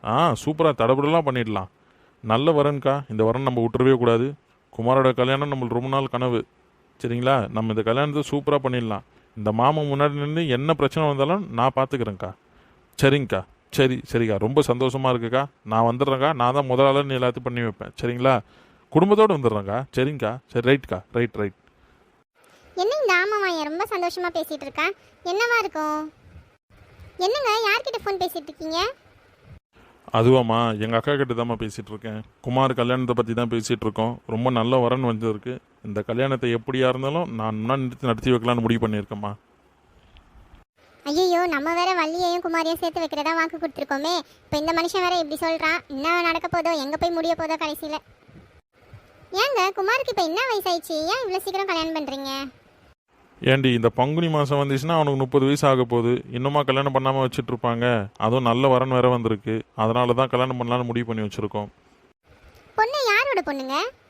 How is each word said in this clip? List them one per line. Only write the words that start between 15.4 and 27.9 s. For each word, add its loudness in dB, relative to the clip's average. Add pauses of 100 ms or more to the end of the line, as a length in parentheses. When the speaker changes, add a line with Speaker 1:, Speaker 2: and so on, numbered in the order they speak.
Speaker 1:
நான் 2
வந்துடுறேன்க்கா. 2
நான் 2
தான் 0
முதல் 4
ஆளா 4
நீ -2
எல்லாத்தையும் 0
பண்ணி -4
வைப்பேன். -6 (100)
சரிங்களா? 2 (520)
குடும்பத்தோட 6
வந்துடுறேன்க்கா. 0 (120)
சரிங்கக்கா. -2 (100)
சரி, 2
ரைட்க்கா. 0
ரைட், -2
ரைட். -4 (1200)
Speaker 2:
என்ன 0
இந்த 2
ஆமாவாயன் -2
ரொம்ப -4
சந்தோஷமா -4
பேசிட்டு -6
இருக்கா? -4 (340)
என்னவா 0
இருக்கும்? -4 (1040)
என்னங்க, 0
யார்கிட்ட -2